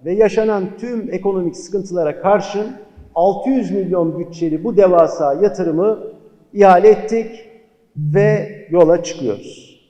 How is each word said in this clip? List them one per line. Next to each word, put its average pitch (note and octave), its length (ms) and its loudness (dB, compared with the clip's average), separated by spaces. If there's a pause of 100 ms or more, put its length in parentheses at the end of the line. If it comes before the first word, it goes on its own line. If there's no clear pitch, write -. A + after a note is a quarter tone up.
ve E3+ 80 -4
yaşanan G#3+ 520 2 (140)
tüm A3 360 -8
ekonomik F#3 420 -4
sıkıntılara F3+ 640 -6
karşın G3+ 460 0 (480)
altı F#3+ 360 0
yüz A3+ 200 -2
milyon F3 480 -2
bütçeli E3 460 -6
bu A3 120 -2
devasa E3 580 2
yatırımı F#3+ 640 -2 (540)
ihale G3 360 6
ettik A3 380 2 (720)
ve G3+ 520 0 (220)
yola E3+ 320 4
çıkıyoruz. - 880 -10